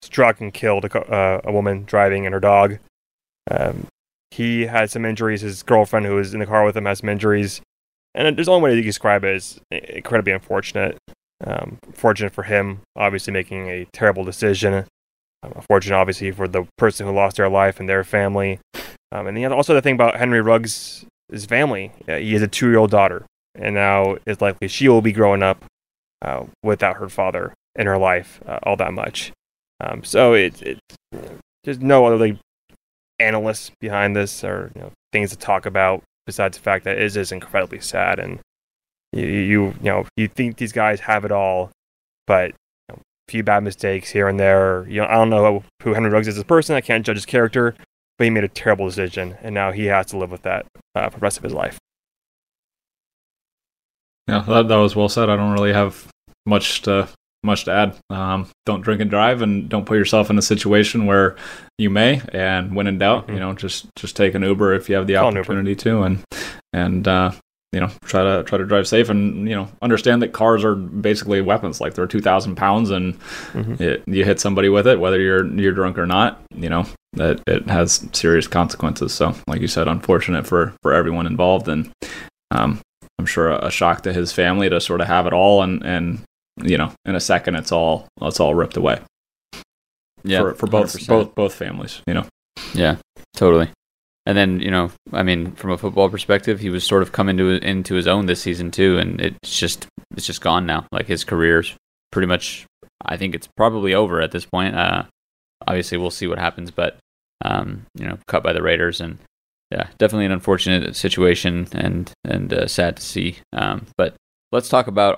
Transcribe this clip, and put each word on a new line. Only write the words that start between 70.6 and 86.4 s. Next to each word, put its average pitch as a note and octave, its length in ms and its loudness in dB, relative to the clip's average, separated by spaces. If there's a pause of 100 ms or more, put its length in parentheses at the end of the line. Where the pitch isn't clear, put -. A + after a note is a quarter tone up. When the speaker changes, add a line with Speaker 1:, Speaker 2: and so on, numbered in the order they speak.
Speaker 2:
are G#2+ 100 4
basically G2+ 640 0
weapons. G2 400 0
Like, D#2 140 -6
they're F2+ 120 -2
two G#2 160 -2
thousand F#2+ 340 2
pounds, G2+ 340 2
and F#2 280 -2 (340)
Speaker 1:
Mm-hmm. A2 300 -4
Speaker 2:
it, D2+ 240 0
you F#2+ 180 2
hit G2 160 2
somebody G2 300 2
with G2+ 180 6
it, B2+ 100 6
whether F#2 220 2
you're, F#2+ 260 2
you're F#2+ 260 0
drunk F#2 260 -2
or F2 80 0
not, G2 340 0 (140)
you E2 140 -6
know, E2+ 180 0 (260)
that - 340 0
it - 220 0
has F2 440 0
serious E2 360 2
consequences. - 640 -2
So, D#2+ 200 0 (120)
like D#2 140 -4
you - 80 -2
said, E2 180 0
unfortunate E2 600 0
for, E2+ 340 0
for D2 120 2
everyone E2+ 340 0
involved, F2+ 400 2
and, D#2 240 -4 (580)
um, B1 300 0 (380)
I'm F2+ 80 -4
sure E2 240 0
a, - 160 -2
a E2+ 40 -4
shock E2+ 320 0
to F#2+ 100 -4
his F2 200 -2
family F#2 360 2
to F2 120 2
sort F2 200 -2
of E2+ 80 0
have F2 180 2
it E2+ 60 0
all, G2 300 6
and, F#2 220 -2
and, F2 380 -4 (400)